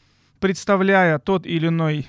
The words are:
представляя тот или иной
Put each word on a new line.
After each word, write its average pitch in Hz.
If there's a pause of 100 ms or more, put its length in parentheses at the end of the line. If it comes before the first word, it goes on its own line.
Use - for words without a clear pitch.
(400)
представляя 190
тот 185
или 165
иной 156